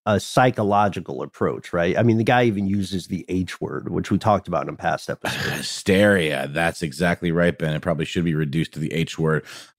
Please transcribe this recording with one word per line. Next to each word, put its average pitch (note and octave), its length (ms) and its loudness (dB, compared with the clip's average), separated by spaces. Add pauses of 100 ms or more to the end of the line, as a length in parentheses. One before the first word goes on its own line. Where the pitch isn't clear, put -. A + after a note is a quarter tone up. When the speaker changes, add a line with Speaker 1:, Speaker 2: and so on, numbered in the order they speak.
Speaker 1:
a G2+ 120 2
psychological G2+ 1000 2
approach, C#2+ 520 -4
right? F2 260 2
I A2+ 60 4
mean, A2+ 140 4
the A2+ 40 0
guy B2 220 4
even G2+ 240 0
uses F#2+ 400 -4
the F#2+ 200 -6
H F#2 320 -4
word, - 300 -6
which F2+ 180 -4
we G2 100 2
talked G2+ 280 2
about D2 220 -2
in D2+ 60 -8
a - 20 -12
past - 340 -4
episode. - 400 -6
Speaker 2:
<sighs> - 60 -4
Hysteria. F#2 920 2
That's E2 340 -2
exactly E2+ 520 0
right, F2 260 2
Ben. D#2 160 -2
It D2+ 80 -4
probably D#2+ 220 -2
should F2+ 180 -2
be E2 140 0
reduced D#2 380 -2
to D2 40 -10
the D2+ 140 -4
H D#2+ 260 -4
word. D#2 260 0 (340)